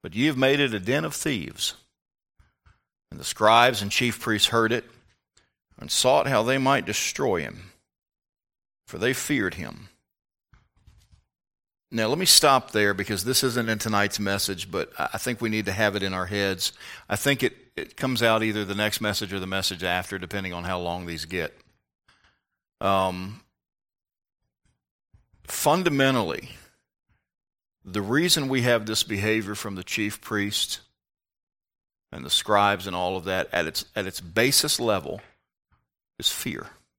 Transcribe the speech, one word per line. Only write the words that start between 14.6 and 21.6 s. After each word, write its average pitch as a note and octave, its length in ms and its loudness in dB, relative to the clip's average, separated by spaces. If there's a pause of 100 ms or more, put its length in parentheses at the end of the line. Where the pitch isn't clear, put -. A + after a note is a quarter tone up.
but F2 300 -4
I, D#2 140 -2
I G2 40 -6
think A#2+ 240 -4
we A2+ 80 -2
need G#2+ 160 -2
to F#2+ 60 -2
have G2+ 240 2
it G2 80 -2
in F#2+ 100 -4
our F#2 140 -4
heads. G2 440 -2 (380)
I G2+ 60 0
think C#3 260 0
it, - 160 -2 (180)
it - 220 -12
comes B2+ 240 -2
out A2 220 4
either G#2+ 200 -2
the G2 120 -6
next G#2 260 -2
message G#2 320 -4
or G2 60 -6
the F#2 80 -6
message F#2+ 360 -4
after, F2+ 360 -2
depending F#2 340 -8
on F2 120 -8
how F#2 120 -4
long F2 300 -6
these D#2+ 180 -8
get. E2 320 -6 (1200)